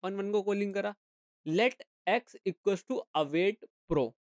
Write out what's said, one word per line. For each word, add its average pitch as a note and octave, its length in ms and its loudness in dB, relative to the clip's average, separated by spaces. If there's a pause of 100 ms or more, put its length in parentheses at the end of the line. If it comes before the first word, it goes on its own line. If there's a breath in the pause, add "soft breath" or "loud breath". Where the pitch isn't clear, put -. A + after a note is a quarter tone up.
fun G3 140 -4
वन G3 140 -4
को G#3 100 2
कॉलिंग G3+ 320 -2
करा, G3+ 200 -2 (520)
let G3+ 380 2 (260)
x A#3 260 0 (100)
equals F#3+ 400 -2
to - 160 -4 (140)
await D#3+ 520 0 (220)
pro C#3 180 2 (160)